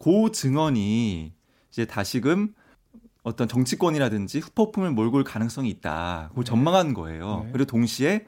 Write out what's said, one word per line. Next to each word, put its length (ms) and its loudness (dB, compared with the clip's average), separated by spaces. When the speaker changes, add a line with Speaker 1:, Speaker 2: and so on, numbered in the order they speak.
Speaker 1:
그 300 4
증언이 1000 0
이제 140 -2
다시금 680 0
어떤 260 -4
정치권이라든지 880 0
후폭풍을 540 0
몰고 260 2
올 60 2
가능성이 460 -4
있다. 600 -6
그걸 140 -4
Speaker 2:
네. 40 -8
Speaker 1:
전망한 460 4
거예요. 500 -6
Speaker 2:
네. 80 -10
Speaker 1:
그리고 140 0
동시에 600 0